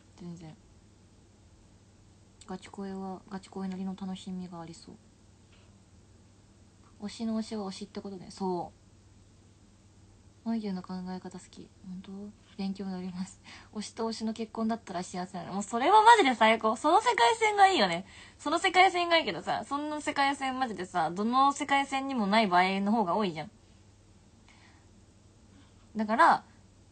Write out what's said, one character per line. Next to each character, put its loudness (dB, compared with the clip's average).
全 -14
然。 -18
ガ -12
チ -18
恋 -10
は、 -8
ガ -10
チ -20
恋 -8
な -6
り -6
の -6
楽 -8
し -10
み -8
が -12
あ -12
り -14
そ -20
う。 -20
推 -8
し -12
の -2
推 -2
し -10
は -6
推 -8
し -12
っ -12
て -12
こ -10
と -12
ね。 -16
そ -4
う。 -20
マ -2
ユ -4
の -6
考 -10
え -8
方 -14
好 -18
き。 -20
本 -12
当？ -16
勉 -4
強 -10
に -6
な -8
り -8
ま -6
す。 -18
推 -8
し -10
と -4
推 -4
し -8
の -2
結 -8
婚 -4
だ -2
っ -8
た -12
ら -4
幸 -8
せ -10
な -10
の。 -12
も -4
う -4
そ -4
れ 2
は 8
マ 10
ジ 6
で 2
最 4
高。 0
そ 0
の 6
世 0
界 4
線 2
が 8
い 4
い 4
よ 4
ね。 -2
そ -6
の 2
世 0
界 6
線 0
が 4
い 2
い -8
け -4
ど -8
さ、 -2
そ -4
ん -4
な -6
世 -4
界 0
線 -4
マ 0
ジ -6
で -6
さ、 0
ど -2
の 4
世 -6
界 2
線 -4
に -4
も 0
な 4
い 2
場 4
合 2
の 0
方 2
が 0
多 0
い -2
じ -10
ゃ -10
ん。 -18
だ -2
か -2
ら、 6